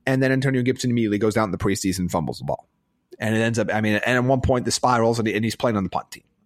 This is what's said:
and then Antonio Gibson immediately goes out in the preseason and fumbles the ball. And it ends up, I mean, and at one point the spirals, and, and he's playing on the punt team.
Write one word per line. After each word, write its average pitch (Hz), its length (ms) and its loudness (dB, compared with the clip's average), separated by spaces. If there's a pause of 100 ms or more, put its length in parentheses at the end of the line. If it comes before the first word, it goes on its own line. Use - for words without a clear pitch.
and 131 160 2
then 131 100 2
Antonio 131 300 0
Gibson 123 300 0
immediately 110 260 2
goes 107 180 0
out 110 100 2
in 92 60 -4
the 92 60 -4
preseason 98 440 -2
and 87 100 -2
fumbles 71 260 -2
the 65 80 -12
ball. 69 240 -8 (480)
And 110 180 -2
it 110 40 2
ends 113 180 0
up, 101 160 0
I 110 80 0
mean, 107 140 2
and 120 220 0
at 123 60 2
one 127 180 2
point 123 240 0
the 123 60 -2
spirals, 117 460 2
and, 110 100 0
and 107 160 0
he's 113 120 -2
playing 117 200 0
on 98 80 0
the 92 60 -4
punt - 220 -6
team. - 140 -18 (200)